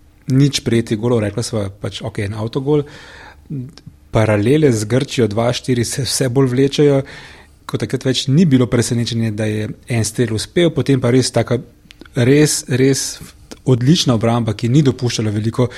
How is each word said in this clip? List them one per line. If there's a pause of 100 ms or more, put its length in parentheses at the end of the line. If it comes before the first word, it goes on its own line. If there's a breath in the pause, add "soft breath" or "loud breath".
(340)
nič
prejetih
golov,
rekla
sva
pač,
okej,
en
avtogol. (1300 loud breath)
Paralele
z
Grčijo
dva
štiri
se
vse
bolj
vlečejo, (640 loud breath)
ko
takrat
več
ni
bilo
presenečenje,
da
je
en
strel
uspel,
potem
pa
res
taka, (560)
res,
res (460)
odlična
obramba,
ki
ni
dopuščala
veliko (100)